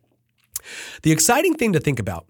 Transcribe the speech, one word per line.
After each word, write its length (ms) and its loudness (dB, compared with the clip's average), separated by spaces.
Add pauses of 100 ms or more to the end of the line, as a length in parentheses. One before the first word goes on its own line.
(1040)
The 100 4
exciting 400 2
thing 220 0
to 40 4
think 200 -2
about 320 -8